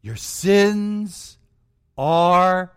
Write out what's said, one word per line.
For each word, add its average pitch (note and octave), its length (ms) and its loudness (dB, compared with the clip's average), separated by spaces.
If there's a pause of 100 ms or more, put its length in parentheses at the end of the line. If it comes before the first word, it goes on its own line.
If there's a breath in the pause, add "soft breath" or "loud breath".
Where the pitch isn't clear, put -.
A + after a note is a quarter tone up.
Your A2 160 -14
sins G#3 1200 -2 (580)
are F3+ 800 2